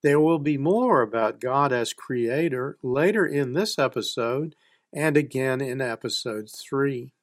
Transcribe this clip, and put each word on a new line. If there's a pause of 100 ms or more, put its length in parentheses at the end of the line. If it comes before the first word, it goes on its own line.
There
will
be
more
about
God
as
Creator
later
in
this
episode (400)
and
again
in
episode
three. (100)